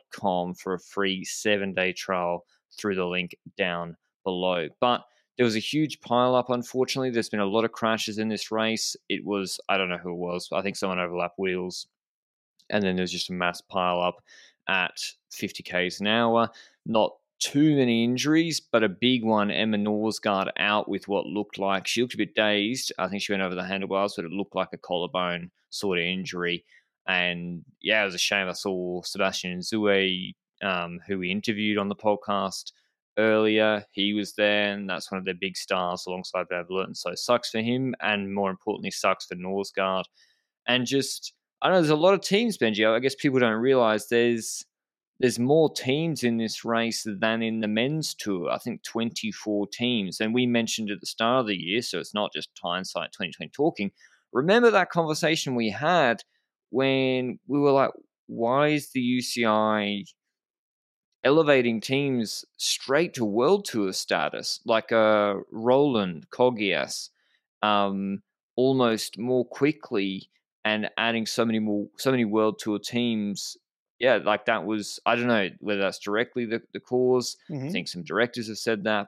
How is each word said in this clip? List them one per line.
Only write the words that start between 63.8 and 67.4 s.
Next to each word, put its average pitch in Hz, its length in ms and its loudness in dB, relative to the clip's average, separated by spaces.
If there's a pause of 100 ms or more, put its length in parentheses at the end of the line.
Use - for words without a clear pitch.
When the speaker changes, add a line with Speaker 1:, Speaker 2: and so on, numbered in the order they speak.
Speaker 1:
status, - 720 -2
like 113 260 2
a 107 480 4 (120)
Roland 113 800 2
Koggias, 104 800 0 (500)